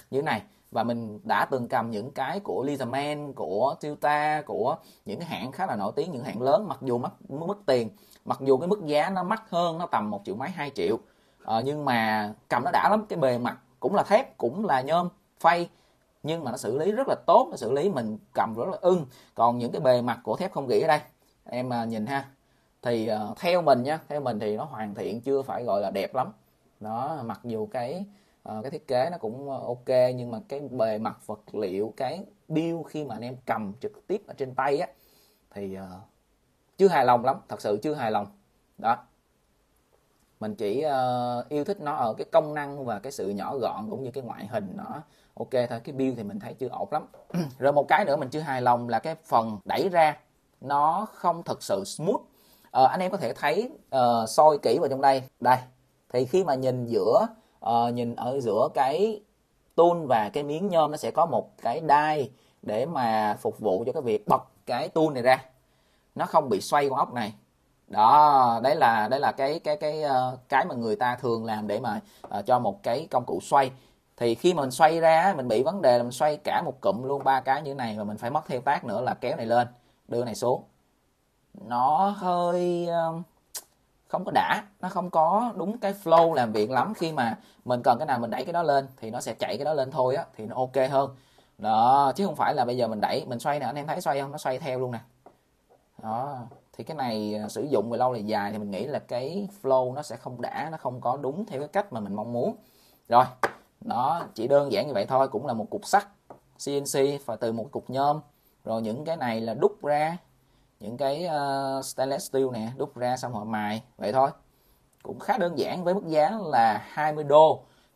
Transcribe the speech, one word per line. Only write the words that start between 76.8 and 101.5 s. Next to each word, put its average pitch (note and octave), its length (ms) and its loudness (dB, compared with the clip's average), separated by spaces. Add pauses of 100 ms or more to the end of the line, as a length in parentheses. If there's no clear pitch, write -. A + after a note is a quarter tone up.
cụm G2+ 220 0
luôn, C3+ 220 -2
ba C3+ 160 4
cái C3+ 220 0
như C#3 120 -8
này, A#2 240 -4
mà G#2+ 60 -6
mình G#2 120 -6
phải A#2+ 140 -6
mất D3+ 160 -2
theo C3 140 -4
tác C#3+ 240 -2
nữa G#2+ 160 -4
là - 140 -2
kéo B2+ 220 -4
này A#2+ 100 -6
lên, A#2+ 220 4 (400)
đưa A#2 160 -2
này A2 100 -8
xuống. A#2+ 280 0 (1040)
Nó D3 500 2
hơi, F3 680 0
ờ, E3 260 0 (960)
không F3 160 -4
có G#3 60 -8
đã, F#3 340 0 (160)
nó F3+ 80 -6
không F3+ 220 -4
có F#3+ 460 4
đúng F#3+ 220 -6
cái G3 160 -4 (100)
flow E3 280 6
làm A#2+ 200 2
việc G#2+ 180 2
lắm. B2+ 240 0
Khi E3 180 -2
mà B2 260 -2 (260)
mình B2 200 0
cần B2 140 6
cái D3+ 80 -4
nào C3+ 120 0
mình A#2 120 -4
đẩy - 140 -4
cái E3+ 80 -8
đó E3+ 100 0
lên C#3 240 2 (100)
thì A2+ 140 -12
nó B2 100 -8
sẽ A#2 140 -6
chạy G2+ 220 -4
cái C3+ 80 -4
đó D3+ 100 0
lên C3+ 160 -2
thôi C3 260 2
á, - 80 -4 (120)
thì G#2+ 100 -10
nó G#2+ 100 -10
ok C3 340 0
hơn. C#3 200 2 (480)
Đó, C3 580 4
chứ G3 100 0
không D#3+ 100 -4
phải B2 180 0
là B2+ 100 0
bây B2 120 -2
giờ A#2+ 120 0
mình G#2+ 120 -6
đẩy, A#2 260 0
mình B2 120 -6
xoay D3 220 -2
nè, C3 60 -4
anh B2 100 -6
em D3 100 -8
thấy D#3+ 140 -4
xoay C#3+ 200 0
không? C#3+ 120 -6
Nó D3+ 60 -10
xoay C3 200 -2
theo C3 200 -4
luôn B2+ 140 -4
nè. A#2 60 -8 (1040)
Đó, B2 340 -6 (360)
thì A#2 120 -12
cái A#2 120 -12
này, A2 460 -4
ờ, G#2+ 60 -8
sử G#2+ 140 -6
dụng A#2+ 280 0
về A2+ 80 -2
lâu B2+ 140 2
về A#2 60 -6
dài G#2 340 -2
thì A2 60 -6
mình G#2 120 -8
nghĩ G2+ 160 -6
là C#3+ 120 -6
cái D#3 500 -6 (140)
flow B2+ 320 2
nó C#3+ 80 -8
sẽ - 140 -12
không B2 240 -12
đã, B2 300 -6
nó D#3+ 60 -10
không B2+ 240 -8
có B2 160 0
đúng D3 300 -6
theo C3+ 140 -8